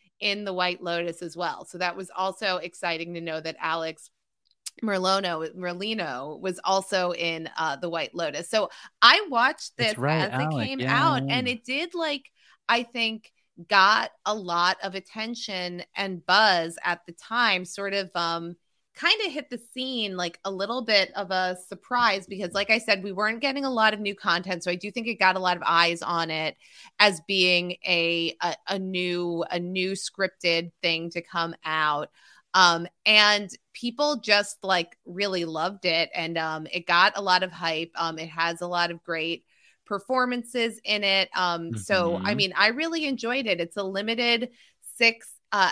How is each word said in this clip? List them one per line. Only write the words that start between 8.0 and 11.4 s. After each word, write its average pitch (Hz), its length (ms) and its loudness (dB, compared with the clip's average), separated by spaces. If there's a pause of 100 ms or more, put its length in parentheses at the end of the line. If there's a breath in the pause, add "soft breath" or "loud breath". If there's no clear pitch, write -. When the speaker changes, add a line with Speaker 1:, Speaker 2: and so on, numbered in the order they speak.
Speaker 1:
Lotus. 160 360 -6
So 175 180 0 (340 loud breath)
I 330 280 10
watched 254 460 0
Speaker 2:
That's 220 180 2
Speaker 1:
this - 40 -8
Speaker 2:
right, 156 240 2 (100)
Speaker 1:
as 131 80 0
it 147 60 0
Speaker 2:
Alec, 139 220 0
Speaker 1:
came 269 120 -6
Speaker 2:
yeah, 240 240 2
Speaker 1:
out, 302 220 2
Speaker 2:
yeah. 143 80 0
Speaker 1:
and 254 140 0